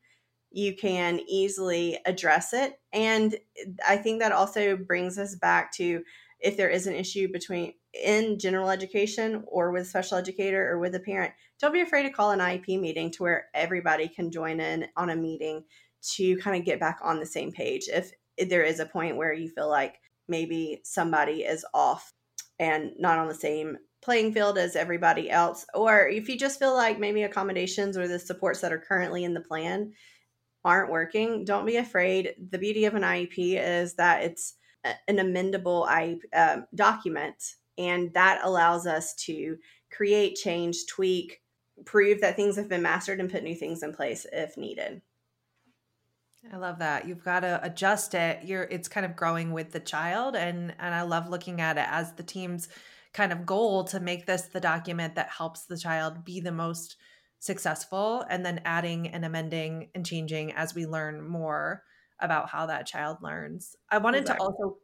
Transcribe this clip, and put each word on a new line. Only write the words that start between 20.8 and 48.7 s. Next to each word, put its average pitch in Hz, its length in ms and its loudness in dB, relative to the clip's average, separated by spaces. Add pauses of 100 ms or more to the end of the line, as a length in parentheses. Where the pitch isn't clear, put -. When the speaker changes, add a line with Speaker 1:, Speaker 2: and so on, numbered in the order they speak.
Speaker 1:
somebody 160 600 0
is 160 300 -2
off 139 400 2 (460)
and 156 400 0
not 165 180 4
on 160 120 0
the 156 40 -6
same 156 440 -4 (240)
playing 226 300 2
field 208 260 2
as 175 180 0
everybody 170 560 2
else, 170 420 2
or 208 340 8
if 214 220 -2
you 254 80 -4
just 269 220 -2
feel 262 160 4
like 226 240 4
maybe 208 240 0
accommodations 190 760 -2
or 180 100 0
the 175 120 -2
supports 175 420 -2
that 175 100 0
are 160 60 0
currently 180 460 -2
in 175 100 -2
the 165 80 -2
plan 175 500 -4 (720)
aren't 180 280 4
working, 208 520 0
don't 202 220 0
be 233 120 2
afraid. 185 580 2 (160)
The 185 80 -4
beauty 214 260 2
of 208 80 2
an 208 100 2
I 180 180 2
E 175 40 -2
P 180 320 0
is 175 380 0
that 175 280 6
it's - 300 -6 (300)
a, 120 100 -2 (140)
an 202 100 4
amendable 185 720 2
I-, 165 320 2 (180)
um, 165 380 4
document, 175 800 0 (240)
and 180 340 0
that 185 300 6
allows 175 420 4
us 165 300 -2 (100)
to 156 320 -6 (340)
create, 208 440 4
change, 170 520 -2
tweak, 185 540 -2 (440)
prove 202 360 6
that 185 140 4
things 202 220 2
have 208 120 -4
been 175 140 0
mastered, 180 360 0
and 185 120 -2
put 190 120 -4
new 165 120 -6
things 165 260 -6
in 151 100 -6
place 131 400 -6
if 156 240 -4
needed. - 460 -8 (1500)
Speaker 2:
I 190 40 -12
love 180 200 -8
that. 156 300 -2
You've 175 160 -10
gotta 180 400 0
adjust 196 500 0
it. 170 300 0
You're, 185 200 -4
it's 175 240 -6